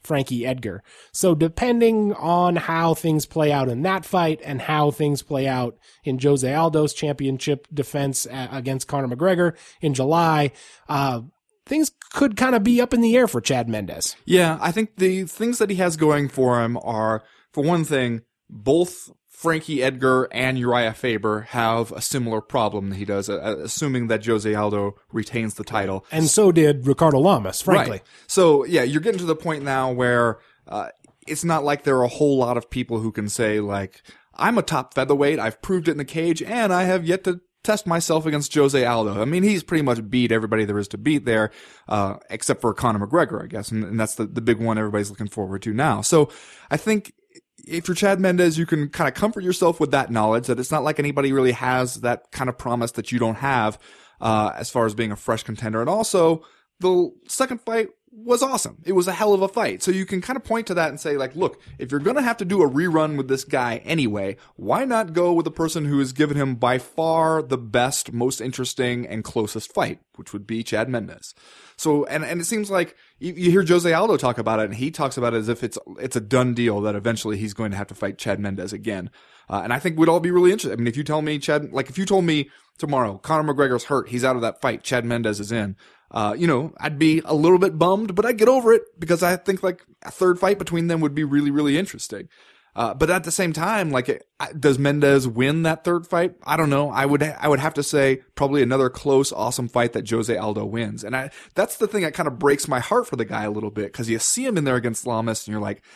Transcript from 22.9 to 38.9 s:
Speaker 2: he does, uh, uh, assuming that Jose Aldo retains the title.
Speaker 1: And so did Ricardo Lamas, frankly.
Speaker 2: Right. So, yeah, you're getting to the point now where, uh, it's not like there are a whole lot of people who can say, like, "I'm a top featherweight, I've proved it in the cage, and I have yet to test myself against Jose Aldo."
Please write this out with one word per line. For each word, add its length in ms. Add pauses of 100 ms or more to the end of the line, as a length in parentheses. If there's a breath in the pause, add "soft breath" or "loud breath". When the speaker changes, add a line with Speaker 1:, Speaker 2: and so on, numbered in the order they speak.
Speaker 2:
he 80
does, 220
uh, 100
uh, 260
assuming 440
that 160
Jose 300
Aldo 400 (180 soft breath)
retains 440
the 80
title. 480
Speaker 1:
And 180
so 220
did 340
Ricardo 340
Lamas, 400
frankly. 320
Speaker 2:
Right. 120 (240 soft breath)
So, 380
yeah, 180
you're 180
getting 180
to 60
the 100
point 280
now 280
where, 460 (300 soft breath)
uh, 220 (380)
it's 160
not 200
like 200
there 140
are 60
a 40
whole 300
lot 180
of 140
people 300
who 120
can 180
say, 300
like, 440 (320 soft breath)
"I'm 240
a 20
top 320
featherweight, 460
I've 240
proved 240
it 40
in 60
the 80
cage, 380
and 280
I 120
have 200
yet 200
to 180 (220)
test 240
myself 400
against 260
Jose 320
Aldo." 340